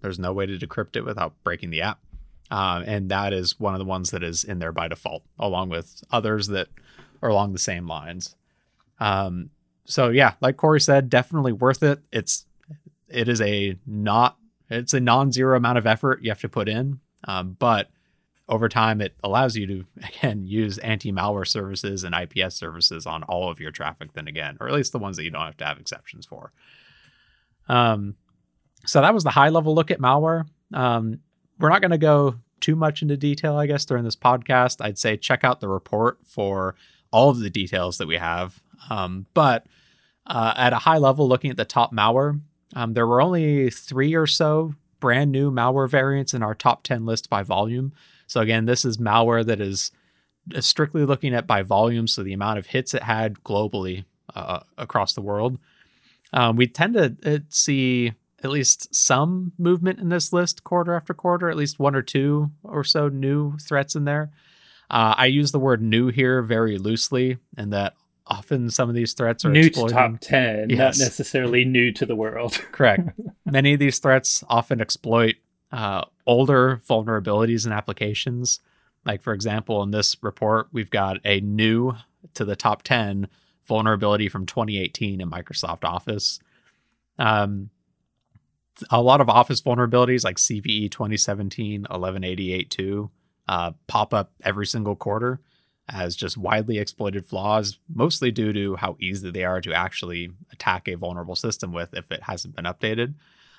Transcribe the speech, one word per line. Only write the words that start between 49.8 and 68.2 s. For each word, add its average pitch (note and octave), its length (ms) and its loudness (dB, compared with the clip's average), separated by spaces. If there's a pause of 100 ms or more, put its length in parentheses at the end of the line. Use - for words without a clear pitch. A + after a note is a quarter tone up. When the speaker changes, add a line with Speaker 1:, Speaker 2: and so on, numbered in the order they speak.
Speaker 1:
uh, D3+ 60 -6
strictly D3+ 460 0
looking C3+ 260 0
at A#2+ 140 0
by G2+ 160 2
volume, A2+ 440 2
so A2 160 -4
the F#2+ 120 -6
amount G#2 240 -2
of F#2 80 -10
hits B2+ 260 -4
it C3 100 -4
had A2 420 -2
globally, F#2+ 600 -2 (300)
uh, F#2 260 -6 (160)
across - 380 -2
the G#2+ 80 -10
world. G#2+ 360 -2 (760)
Um, A#2 220 4
we B2 100 4
tend F#3 280 0
to, D3+ 300 2
uh, D3 140 0 (100)
see B2+ 640 0 (320)
at C3+ 60 -4
least - 440 0
some F3 640 2
movement F3 400 2
in F3 120 -2
this F3 220 0
list F3 300 0
quarter F3 320 0
after E3 200 -4
quarter, F3 340 0
at E3 80 -2
least C#3+ 220 -4
one C#3+ 160 2
or C3 80 2
two D3 480 0 (120)
or F3 220 -6
so D3 240 2
new C#3+ 500 -2
threats C#3+ 380 -2
in D3 80 0
there. D3+ 260 -2 (600)
Uh, A2+ 260 4
I B2+ 100 6
use C#3 260 4
the C#3+ 60 2
word C3 220 2
new A2+ 280 4
here B2+ 340 2
very A2 340 2
loosely, B2 600 0 (180)
and G#2 160 -6
that G2+ 220 -2 (320)